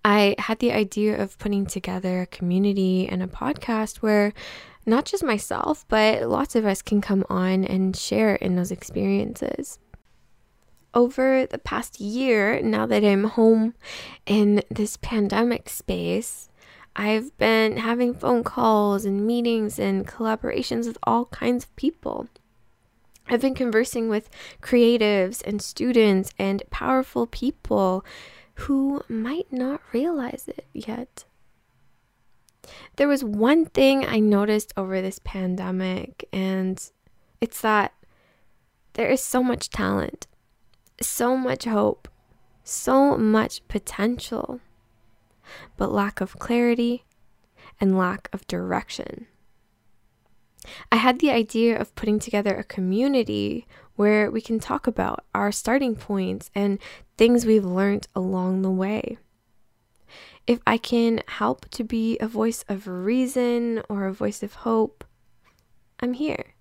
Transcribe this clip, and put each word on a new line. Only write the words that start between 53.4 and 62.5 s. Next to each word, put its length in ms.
where 340
we 100
can 200
talk 260
about 380
our 160
starting 460
points 580
and 240
things 260
we've 200
learned 500
along 480
the 80
way. 480
If 220
I 100
can 500
help 440
to 140
be 340
a 80
voice 420